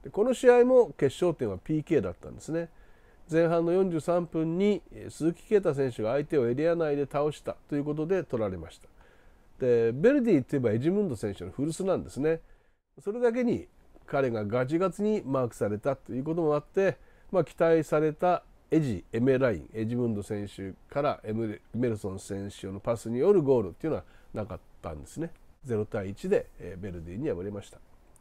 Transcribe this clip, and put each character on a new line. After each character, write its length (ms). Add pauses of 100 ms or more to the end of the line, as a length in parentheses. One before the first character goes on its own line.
で、 80
こ 140
の 100
試 160
合 140
も 320
決 180
勝 180
点 180
は 80
ピ 160
ー 100
ケ 140
ー 40
だ 80
っ 100
た 80
ん 60
で 60
す 100
ね。 200 (600)
前 160
半 180
の 80
四 180
十 100
三 260
分 320
に、 240 (100)
え 160
ー、 20
鈴 220
木 120
啓 140
太 160
選 180
手 100
が 100
相 120
手 140
を 100
エ 60
リ 140
ア 60
内 220
で 60
倒 280
し 120
た 140 (120)
と 80
い 40
う 40
こ 100
と 120
で 180
取 180
ら 60
れ 80
ま 140
し 100
た。 80 (720)
で、 320
ヴ 80
ェ 120
ル 100
デ 180
ィ 20
と 140
い 20
え 20
ば 120
エ 60
ジ 120
ム 120
ン 60
ド 60
選 200
手 100
の 60
古 220
巣 120
な 120
ん 60
で 80
す 80
ね。 220 (600)
そ 120
れ 80
だ 120
け 120
に 240 (380)
彼 240
が 140
ガ 220
チ 140
ガ 100
チ 120
に 220
マ 200
ー 60
ク 40
さ 140
れ 100
た 160
と 180
い 60
う 60
こ 100
と 80
も 140
あ 20
っ 60
て、 320 (340)
ま 100
あ、 40
期 120
待 280
さ 160
れ 120
た 300 (280)
エ 100
ジ、 320
エ 80
メ 180
ラ 140
イ 60
ン、 140
エ 140
ジ 80
ム 140
ン 60
ド 80
選 260
手 240 (200)
か 80
ら 220
エ 100
ム-、 220
エ 60 (140)
メ 140
ル 80
ソ 140
ン 80
選 320
手 160
の 140
パ 160
ス 120
に 100
よ 140
る 100
ゴ 180
ー 20
ル 60
っ 40
て 140
い 20
う 40
の 60
は 60 (300)
な 100
か 120
っ 20 (240)
た 100
ん 80
で 60
す 120
ね。 120 (340)
ゼ 120
ロ 100
対 240
一 180
で、 180 (120)
え 200
ー、 60
ヴ 60
ェ 40
ル 100
デ 80
ィ 40
に 140
敗 140
れ 60
ま 120
し 80
た。 80 (420)